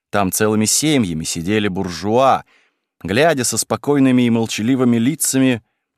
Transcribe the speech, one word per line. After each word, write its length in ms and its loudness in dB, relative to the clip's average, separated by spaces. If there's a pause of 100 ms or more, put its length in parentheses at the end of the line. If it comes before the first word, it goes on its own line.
(100)
Там 220 0
целыми 320 0
семьями 600 0
сидели 440 -2
буржуа, 760 0 (580)
глядя 420 0
со 140 -4
спокойными 640 0
и 80 2
молчаливыми 680 0
лицами 680 0 (360)